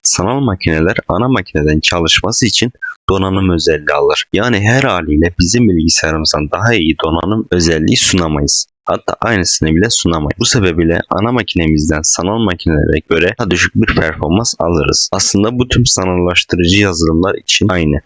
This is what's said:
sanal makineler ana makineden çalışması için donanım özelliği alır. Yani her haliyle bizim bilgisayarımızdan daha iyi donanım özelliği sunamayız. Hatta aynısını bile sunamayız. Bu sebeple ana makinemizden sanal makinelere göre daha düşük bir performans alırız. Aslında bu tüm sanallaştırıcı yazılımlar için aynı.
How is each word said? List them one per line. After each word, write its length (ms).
sanal 380
makineler 560
ana 200
makineden 520
çalışması 640
için 260
donanım 420
özelliği 440
alır. 380
Yani 280
her 220
haliyle 580
bizim 280
bilgisayarımızdan 840
daha 240
iyi 300
donanım 460
özelliği 460
sunamayız. 680
Hatta 360
aynısını 480
bile 220
sunamayız. 480
Bu 80
sebeple 540
ana 220
makinemizden 720
sanal 360
makinelere 640
göre 280
daha 120
düşük 240
bir 200
performans 640
alırız. 540
Aslında 460
bu 100
tüm 180
sanallaştırıcı 920
yazılımlar 540
için 340
aynı. 380